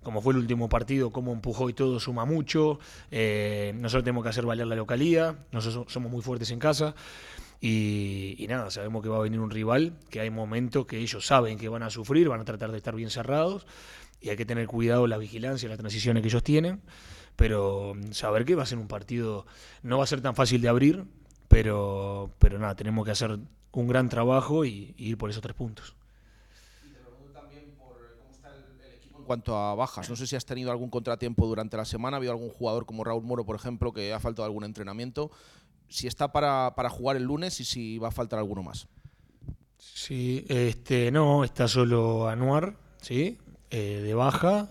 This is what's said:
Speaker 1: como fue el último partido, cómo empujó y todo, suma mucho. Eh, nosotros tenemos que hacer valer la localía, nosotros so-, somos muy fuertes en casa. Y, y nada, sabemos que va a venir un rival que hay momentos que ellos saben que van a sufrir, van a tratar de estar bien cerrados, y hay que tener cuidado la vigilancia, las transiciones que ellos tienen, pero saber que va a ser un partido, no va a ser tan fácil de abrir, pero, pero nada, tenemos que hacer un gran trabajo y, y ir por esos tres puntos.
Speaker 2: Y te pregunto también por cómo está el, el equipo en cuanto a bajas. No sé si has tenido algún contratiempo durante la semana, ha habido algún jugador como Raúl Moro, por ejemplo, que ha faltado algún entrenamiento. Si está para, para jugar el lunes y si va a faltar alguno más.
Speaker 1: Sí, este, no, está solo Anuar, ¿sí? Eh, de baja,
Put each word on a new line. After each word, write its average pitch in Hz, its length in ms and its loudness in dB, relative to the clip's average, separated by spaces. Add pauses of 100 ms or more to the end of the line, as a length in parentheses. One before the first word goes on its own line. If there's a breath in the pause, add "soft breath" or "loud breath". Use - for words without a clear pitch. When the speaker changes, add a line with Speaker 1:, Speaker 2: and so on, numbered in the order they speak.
Speaker 1:
como 107 180 -4
fue 131 120 4
el 131 40 4
último 120 300 0
partido, 120 420 2
cómo 123 220 -4
empujó 120 360 -2
y 120 40 -2
todo, 131 260 0
suma 120 260 -4
mucho. 151 540 2 (320 loud breath)
Eh, 104 640 0
nosotros 120 300 0
tenemos 123 180 0
que 113 60 -2
hacer 117 180 -2
valer 117 220 0
la 113 80 -2
localía, 147 720 2
nosotros 113 360 -4
so-, - 60 -14
somos 123 200 -4
muy 120 100 -6
fuertes 117 300 -4
en 120 80 -6
casa. 151 340 2 (680 loud breath)
Y, 104 800 0
y 104 80 -10
nada, 113 240 -4
sabemos 107 320 -6
que 110 60 -6
va 110 80 0
a 110 40 2
venir 110 200 0
un 107 100 -2
rival 123 480 2 (120)
que 110 100 -6
hay 110 100 -4
momentos 113 560 -2
que 113 120 -6
ellos 110 280 -4
saben 113 320 4
que 110 100 -6
van 113 140 -6
a 113 80 -6
sufrir, 131 380 4
van 113 120 -2
a 110 40 -8
tratar 110 260 -6
de 110 60 -6
estar 110 180 -6
bien 110 160 -6
cerrados, 147 560 -2 (540 loud breath)
y - 80 -10
hay 104 80 -2
que 113 100 -4
tener 117 220 -4
cuidado 117 400 4
la 110 100 0
vigilancia, 117 500 -6
las 107 100 -8
transiciones 110 440 2
que 110 60 2
ellos 117 160 4
tienen, 160 380 2 (520 loud breath)
pero 101 600 4 (180)
saber 110 320 2
que 165 100 4
va 151 80 2
a 123 40 -4
ser 120 120 -4
un 107 80 -8
partido, 107 580 -4 (380 loud breath)
no 123 160 0
va 135 60 4
a - 20 0
ser 135 140 0
tan 123 160 -2
fácil 123 240 4
de 117 80 4
abrir, 143 360 6 (440)
pero, 101 880 4
pero 101 220 -2
nada, 101 160 -2
tenemos 107 280 -2
que 110 60 -4
hacer 107 300 -4 (320)
un 120 140 -2
gran 123 220 2
trabajo 131 560 2
y, 101 320 -8
y 110 140 -6
ir 113 60 -4
por 104 140 -6
esos 107 120 -8
tres 104 120 -10
puntos. - 400 -10 (880 soft breath)
Speaker 2:
Y 147 80 -20
te 131 60 -20
pregunto 131 320 -20
también 143 480 -20
por 120 400 -20
cómo 135 140 -20
está 143 160 -20
el, 135 360 -20
el - 120 -20
equipo - 240 -20
en 139 40 -20
cuanto 120 320 -4
a 104 200 -2
bajas. 113 340 -6
No 120 60 -8
sé 127 100 -8
si 131 80 -6
has 123 100 -6
tenido 127 280 -6
algún 120 180 -6
contratiempo 117 560 0
durante 110 300 -4
la 107 80 -4
semana, 127 320 -4
ha - 20 -4
habido 127 140 -2
algún 117 180 -6
jugador 113 340 -2
como 110 200 -8
Raúl 113 180 -2
Moro, 120 240 -4
por 107 80 -4
ejemplo, 120 380 -4
que 104 200 -4
ha 107 60 -4
faltado 113 260 -4
algún 107 200 -6
entrenamiento. 110 640 -8 (580 soft breath)
Si - 200 -6
está 143 240 -4
para, 135 420 2
para 123 160 -2
jugar 135 260 -2
el 127 60 -2
lunes 151 380 -2
y 127 40 -8
si 113 340 -6
va 113 100 -4
a - 20 -4
faltar 113 300 -4
alguno 98 240 -4
más. - 240 -12 (920 soft breath)
Speaker 1:
Sí, 127 680 -4
este, 123 640 2
no, 143 320 6
está 120 240 2
solo 113 600 4
Anuar, 139 480 2 (240)
¿sí? 165 380 -2 (320)
Eh, 104 320 -2
de 104 120 0
baja, 175 560 4